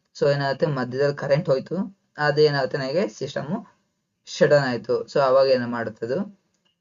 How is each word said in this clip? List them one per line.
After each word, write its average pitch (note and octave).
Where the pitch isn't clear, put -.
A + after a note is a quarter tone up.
so D3
ಏನಾಗುತ್ತೆ, C#3
ಮಧ್ಯದಲ್ಲಿ C3+
ಕರೆಂಟ್ C#3+
ಹೋಯ್ತು, D3+
ಅದೇನಾಗುತ್ತೆ, D3
ನನಗೆ D3
ಸಿಸ್ಟಮ್ D3
ಶಟ್ -
ಡೌನ್ C#3
ಆಯ್ತು. A#2+
So, -
ಅವಾಗ C3+
ಏನು B2
ಮಾಡುತ್ತೆ A2+
ಅದು, E3